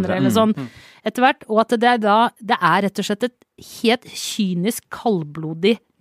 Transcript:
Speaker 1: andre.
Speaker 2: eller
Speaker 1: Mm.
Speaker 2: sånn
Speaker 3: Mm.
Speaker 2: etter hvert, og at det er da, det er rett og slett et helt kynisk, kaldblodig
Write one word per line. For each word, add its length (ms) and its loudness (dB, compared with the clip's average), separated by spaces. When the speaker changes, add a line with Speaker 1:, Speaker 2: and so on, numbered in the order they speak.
Speaker 1:
andre. 40 -2
Speaker 2:
eller 140 2
Speaker 1:
Mm. 40 0
Speaker 2:
sånn 220 4
Speaker 3:
Mm. 140 -8
Speaker 2:
etter 160 -4
hvert, 280 2
og 100 2
at 100 2
det 140 0
er 140 4
da, 320 2
det 180 -2
er 220 4
rett 160 -2
og 60 -2
slett 180 -4
et 200 -6
helt 220 0
kynisk, 760 -4
kaldblodig 880 -2